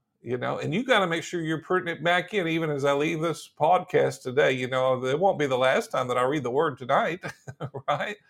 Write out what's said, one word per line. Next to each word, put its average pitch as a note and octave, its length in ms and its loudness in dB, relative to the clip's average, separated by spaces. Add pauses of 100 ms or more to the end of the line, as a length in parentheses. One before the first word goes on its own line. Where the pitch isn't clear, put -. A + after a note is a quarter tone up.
(240)
you B2 160 -4
know, B2+ 200 -4
and C3 140 -4
you A3+ 120 -2
gotta A3 220 2
make E3 180 -2
sure F3 180 -6
you're D#3+ 180 -4
putting F#3 280 -2
it E3 140 -8
back F3 320 0
in. F3+ 140 0
Even E3 220 0
as C#3 140 -2
I C#3+ 80 4
leave D#3 280 0
this D#3+ 300 -4 (100)
podcast D3 600 2
today, C3+ 300 2
you B2+ 160 -2
know, C3 360 2
it C3 140 0
won't F#3 200 2
be D3 80 2
the B2+ 120 2
last C#3 320 2
time B2+ 180 -2
that B2 100 0
I B2 40 2
read C3+ 220 0
the A#2+ 60 -2
word C#3+ 280 0
tonight, E3 420 0 (340)
<laughs> - 340 -10
right? G3+ 280 -2 (140)